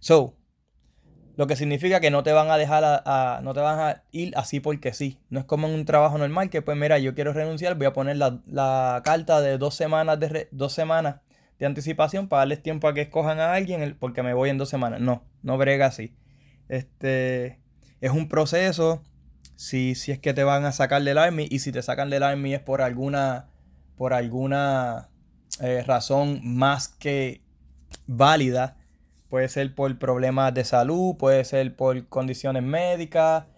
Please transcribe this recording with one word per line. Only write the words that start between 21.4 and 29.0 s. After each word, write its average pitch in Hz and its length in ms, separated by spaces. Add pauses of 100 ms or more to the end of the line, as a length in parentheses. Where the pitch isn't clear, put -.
y 135 80
si 131 140
te 123 80
sacan 139 280
del 139 140
Army 139 300
es 139 80
por 135 200
alguna, 131 680 (480)
por 127 160
alguna, 127 960 (500)
eh, 127 260
razón 139 580
más 131 440
que 139 560 (640)
válida. 131 720 (500)